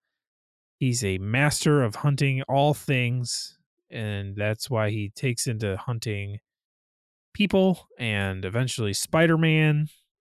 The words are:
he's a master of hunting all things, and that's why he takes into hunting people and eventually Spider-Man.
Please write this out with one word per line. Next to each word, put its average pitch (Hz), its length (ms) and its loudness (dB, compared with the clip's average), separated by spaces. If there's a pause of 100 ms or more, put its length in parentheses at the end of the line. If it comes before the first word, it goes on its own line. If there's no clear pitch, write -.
(800)
he's 120 260 0
a 95 140 0
master 139 640 2
of 110 140 -2
hunting 139 460 0
all 139 320 2
things, 123 840 -4 (320)
and 101 460 -6
that's 107 320 -2
why 107 220 0
he 104 240 -4
takes 123 320 -4
into 110 300 -2
hunting 104 640 -6 (920)
people 190 520 2 (120)
and 98 460 -2
eventually 110 480 -2
Spider-Man. 156 960 4 (440)